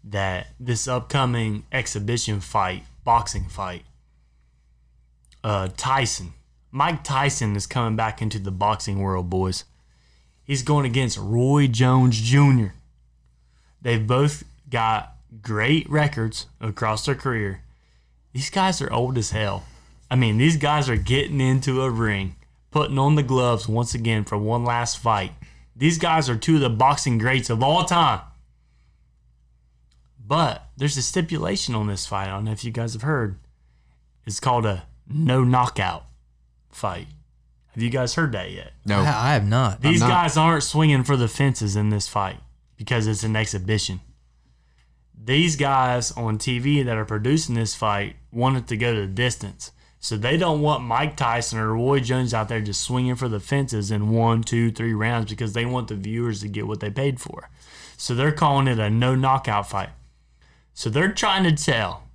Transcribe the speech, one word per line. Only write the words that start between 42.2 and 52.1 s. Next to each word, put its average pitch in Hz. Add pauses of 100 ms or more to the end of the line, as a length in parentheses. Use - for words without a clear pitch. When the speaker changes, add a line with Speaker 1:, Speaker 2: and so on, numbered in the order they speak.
Speaker 1:
because 110
it's 107
an 110
exhibition. 101 (1200)
These 151
guys 131
on 113
T 123
V 139
that 117
are 107
producing 120
this 113
fight 101 (160)
want 127
it 117
to 113
go 120
to 107
the 98
distance. 104 (280)
So -
they 123
don't 165
want 147
Mike 135
Tyson 117
or 110
Roy 131
Jones 123